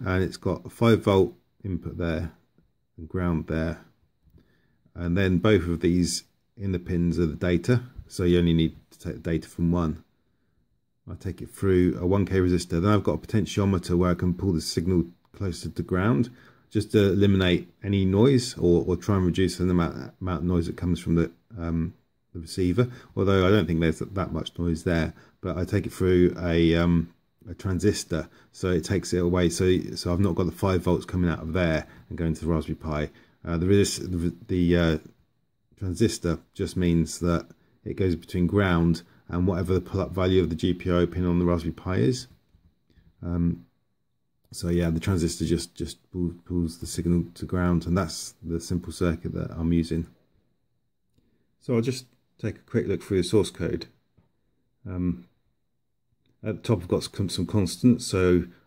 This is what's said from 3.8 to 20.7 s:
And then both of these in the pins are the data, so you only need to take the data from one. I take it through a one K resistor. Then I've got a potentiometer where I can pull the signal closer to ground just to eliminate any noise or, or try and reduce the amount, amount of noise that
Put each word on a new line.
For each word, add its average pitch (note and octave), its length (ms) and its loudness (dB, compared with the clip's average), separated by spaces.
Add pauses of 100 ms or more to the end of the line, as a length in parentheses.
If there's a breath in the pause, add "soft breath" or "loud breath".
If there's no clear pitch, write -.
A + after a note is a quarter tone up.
And F2 240 -2
then F#2 200 4
both G2 260 4
of E2+ 160 -2
these F2+ 460 0 (320)
in G2 160 -4
the F2 60 -4
pins F2 380 -2
are E2+ 80 2
the D2+ 100 -4
data, F#2 480 0 (240)
so - 180 -6
you F2 120 6
only E2+ 160 4
need E2 220 2 (160)
to - 80 -20
take F2+ 140 -10
the E2+ 180 -8
data D#2+ 160 -4
from E2+ 240 -2
one. E2 320 -2 (1080)
I F2+ 60 -12
take F2+ 260 -10
it - 80 -14
through F#2 500 2
a F2+ 60 -4
one F#2+ 200 2
K F#2 100 -4
resistor. F2+ 460 2
Then F#2+ 40 0
I've G#2 180 4
got D#2+ 100 0
a D#2 40 -4
potentiometer G2 800 0
where F2+ 140 4
I F2 40 2
can F2+ 180 -2
pull F#2+ 180 -2
the D#2+ 100 0
signal E2+ 440 0 (260)
closer E2+ 380 -8
to E2+ 140 -8
ground A2+ 460 0 (400 loud breath)
just - 220 -4
to G2+ 220 4
eliminate F#2+ 580 4 (100)
any G2 240 0
noise A#2 520 4
or, E2+ 280 4
or F2 100 0
try G2+ 200 -2
and F#2 100 2
reduce F2+ 320 0
the F2+ 100 0
amount, D#2+ 540 -2
amount F2+ 200 -4
of E2+ 40 -6
noise F2 220 2
that - 100 -10